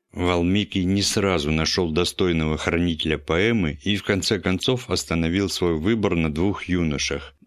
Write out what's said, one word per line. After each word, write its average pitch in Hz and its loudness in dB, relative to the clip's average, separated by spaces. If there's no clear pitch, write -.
Валмики 90 0
не 95 2
сразу 92 0
нашел 80 0
достойного 80 2
хранителя 82 0
поэмы 85 0
и 101 0
в 95 -8
конце 101 0
концов 98 -2
остановил 90 0
свой 87 0
выбор 98 0
на 80 0
двух 92 -2
юношах – 76 -2